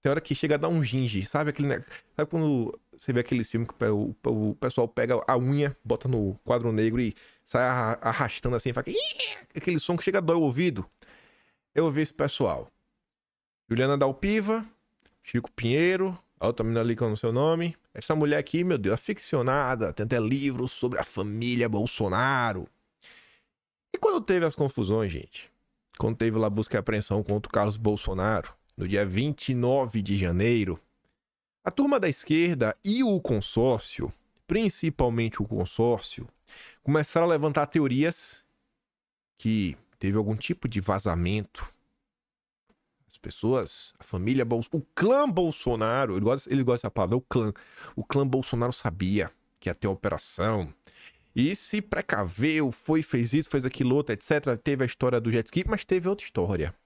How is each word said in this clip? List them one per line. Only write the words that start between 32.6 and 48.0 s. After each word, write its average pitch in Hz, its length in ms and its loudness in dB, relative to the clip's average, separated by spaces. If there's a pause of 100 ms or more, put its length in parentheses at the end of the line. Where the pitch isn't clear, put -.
e 226 200 2
o 202 180 4
consórcio, 113 880 0 (360)
principalmente 139 920 0
o 98 40 0
consórcio, 113 840 -2 (560)
começaram 156 440 2
a - 20 2
levantar 151 380 2
teorias 147 800 0 (920)
que 107 400 0 (200)
teve 98 200 0
algum 107 180 0
tipo - 320 -6
de 104 140 -2
vazamento. 95 840 -2 (1400)
As - 100 -20
pessoas, - 840 -4
a - 40 -20
família 113 400 0
Bol-, 117 280 0
o 147 100 -2 (140)
clã 262 340 4
Bolsonaro, 127 840 0
ele 98 60 0
gosta, 120 300 0
ele 135 120 2
gosta 120 240 0
dessa - 40 -4
palavra, 98 260 0
o 131 40 0
clã. 107 320 0 (420)
O 110 80 -6